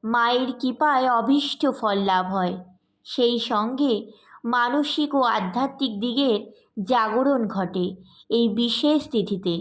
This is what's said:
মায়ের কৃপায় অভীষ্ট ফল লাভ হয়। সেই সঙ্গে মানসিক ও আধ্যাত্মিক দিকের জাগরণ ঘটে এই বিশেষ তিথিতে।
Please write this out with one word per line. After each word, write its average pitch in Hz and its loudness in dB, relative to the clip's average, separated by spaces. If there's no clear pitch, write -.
মায়ের 240 0
কৃপায় 262 2
অভীষ্ট 247 2
ফল 226 0
লাভ 190 2
হয়। 185 -2
সেই 240 0
সঙ্গে 240 0
মানসিক 277 0
ও 269 4
আধ্যাত্মিক 226 -2
দিকের 240 0
জাগরণ 233 0
ঘটে 185 -2
এই 233 4
বিশেষ 240 0
তিথিতে। 190 -2